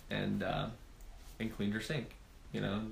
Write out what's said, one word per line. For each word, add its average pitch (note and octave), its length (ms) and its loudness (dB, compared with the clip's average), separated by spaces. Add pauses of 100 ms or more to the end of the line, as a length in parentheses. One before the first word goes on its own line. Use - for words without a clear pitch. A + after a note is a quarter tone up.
(100)
and, G2+ 320 2
uh, G2 240 2 (720)
and A2+ 160 0
cleaned G#2 160 4
her A2 80 2
sink, C#3 340 0 (380)
you G#2 80 2
know? G2+ 320 4